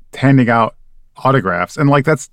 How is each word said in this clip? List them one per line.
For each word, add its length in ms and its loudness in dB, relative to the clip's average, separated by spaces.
handing 340 2
out 280 0
autographs, 520 -2
and, 140 0
like, 140 0
that's, 280 -4